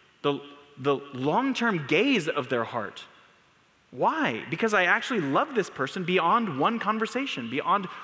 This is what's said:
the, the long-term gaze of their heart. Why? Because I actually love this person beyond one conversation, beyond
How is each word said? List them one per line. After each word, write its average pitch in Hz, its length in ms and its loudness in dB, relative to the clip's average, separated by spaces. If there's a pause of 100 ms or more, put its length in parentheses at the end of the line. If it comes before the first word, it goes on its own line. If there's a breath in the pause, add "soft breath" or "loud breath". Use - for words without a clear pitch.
(220)
the, 143 160 0 (380)
the 131 220 0 (160)
long-term 190 720 0
gaze 190 400 4
of 131 220 -4
their 120 140 2
heart. 107 380 -6 (880)
Why? 165 600 0
Because 208 240 0
I 180 100 4
actually 202 380 2
love 214 320 0
this 202 160 0
person 156 340 -4
beyond 180 540 2
one 214 200 2
conversation, 220 680 -4
beyond 175 380 0 (180 loud breath)